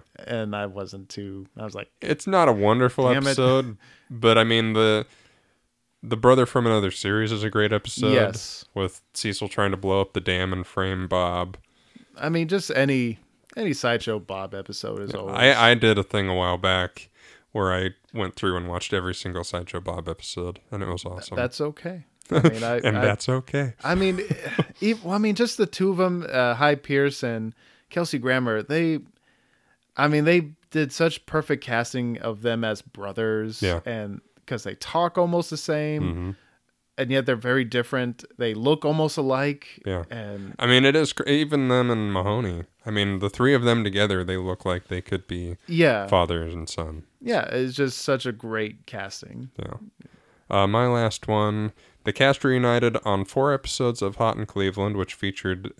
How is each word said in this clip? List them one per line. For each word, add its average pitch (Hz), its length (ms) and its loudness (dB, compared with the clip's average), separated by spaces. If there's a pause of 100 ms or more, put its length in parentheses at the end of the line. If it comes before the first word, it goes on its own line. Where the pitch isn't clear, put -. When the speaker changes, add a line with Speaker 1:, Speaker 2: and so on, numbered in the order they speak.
(280)
Speaker 1:
and 110 280 -4
I 104 120 -4
wasn't 98 420 -12
too, 98 380 -12 (100)
I 110 60 -12
was 104 100 -12
like, 104 160 -12 (120)
Speaker 2:
It's - 260 -2
not 185 200 4
a 120 60 6
wonderful 120 540 4
Speaker 1:
"Damn 135 160 4
it." 139 40 2
Speaker 2:
episode, 131 500 2 (340)
but, 113 260 6
I 113 60 8
mean, 113 300 2
the, 107 340 4 (960)
the 117 140 -4
Brother 127 280 8
from 120 220 0
Another 104 240 2
Series 107 400 -2
is 107 120 -4
a 107 60 -2
great 107 240 2
episode 107 400 0
Speaker 1:
Yes. 110 520 0 (100)
Speaker 2:
with 95 260 -4 (120)
Cecil 104 340 -6
trying 101 240 0
to 95 60 -4
blow 98 240 0
up 95 120 -2
the 92 80 -2
dam 92 320 0
and 92 140 -6
frame 92 400 -4
Bob. 90 500 0 (640)
Speaker 1:
I 143 60 -4
mean, 165 220 0
just 196 220 -2
any, 127 480 0 (360)
any 214 160 -2
Sideshow 117 480 -2
Bob 95 340 -10
episode 104 480 -10
is 101 120 -8
Speaker 2:
Yeah, 101 80 -8
Speaker 1:
always 98 160 -8
Speaker 2:
I, 117 340 8
I - 20 8
did 110 240 4
a 98 60 2
thing 98 240 -2
a 92 80 0
while 90 220 2
back 92 500 -2 (460)
where 95 200 0
I 95 180 0 (220)
went 95 220 -4
through 92 220 0
and 87 100 -6
watched 87 260 -6
every 90 220 -2
single 90 300 -8
Sideshow 87 340 -8
Bob 87 300 -8
episode, 87 500 -10 (100)
and 101 140 -8
it 98 60 -6
was 87 160 -8
awesome. 90 320 -10
Speaker 1:
That's 123 240 -4
okay. 156 420 -8 (140)
Speaker 2:
<laughs> - 140 -12
Speaker 1:
I 156 160 2
mean, 113 160 2
I, 120 160 -2
Speaker 2:
And 107 180 0
Speaker 1:
I, 117 40 0
Speaker 2:
that's 104 280 0
okay. 131 440 -2 (120)
Speaker 1:
I 165 100 0
mean, 190 260 0 (300)
Speaker 2:
<laughs> - 300 -4
Speaker 1:
e-, 214 140 2
well, 180 180 -6
I 202 40 0
mean, 214 180 2
just 233 220 0
the 214 80 4
two 190 260 0
of 175 100 -2
'em, 180 280 0
uh, 123 260 2
Hy 147 200 4
Pierce 139 480 0
and 113 320 -4 (340)
Kelsey 160 300 -2
Grammer, 123 420 2
they, 160 380 0 (1000)
I 143 100 4
mean, 151 180 4
they 165 260 4 (200)
did 151 200 -2
such 165 340 -2
perfect 151 380 -2
casting 120 560 -2
of 107 220 -6
them 117 220 0
as 110 180 -2
brothers, 110 800 -4
Speaker 2:
Yeah. 90 240 2
Speaker 1:
and 107 360 -8 (240)
'cause 117 180 -8
they 101 120 -8
talk 170 420 -2
almost 175 320 2
the 156 80 -8
same, 151 460 -2
Speaker 2:
Mm-hmm. 90 280 -4 (680)
Speaker 1:
and 127 120 -2
yet 135 140 2
they're 131 100 2
very 123 280 0
different. 120 600 -2 (140)
They 117 160 -2
look 143 320 0
almost 151 320 0
alike, 139 680 -2
Speaker 2:
Yeah. 92 260 -4
Speaker 1:
and 101 480 -12
Speaker 2:
I 120 80 0
mean, 127 180 6
it 139 100 6
is 156 180 2
cr-, - 100 -6
even 143 440 0
them 127 220 2
and 107 240 0
Mahoney. 95 500 -2 (220)
I 110 60 -8
mean, 101 280 0
the 98 100 0
three 127 240 4
of 123 100 4
them 117 200 4
together, 98 400 0
they 92 140 -2
look 92 280 -6
like 90 220 -2
they 90 140 -4
could - 260 -6
be 87 300 -6 (100)
Speaker 1:
Yeah. 143 400 2
Speaker 2:
father 87 360 4
and 82 260 -6
son. 78 340 -8 (180)
Speaker 1:
Yeah, 123 260 -2
it's 127 280 -2
just 135 240 -2
such 131 260 -2
a 127 60 -4
great 110 540 -6
casting. 120 640 -12 (100)
Speaker 2:
Yeah. - 140 -10 (760)
Uh, 98 180 4
my 117 200 4
last 117 400 0
one. 107 460 0 (320)
The 104 80 -2
cast 135 320 2
reunited 120 600 2
on 98 200 0
four 139 280 0
episodes 123 480 -2
of 101 140 -2
Hot 113 220 0
in 110 80 -6
Cleveland, 101 520 -2
which 92 160 -4
featured, 95 680 -6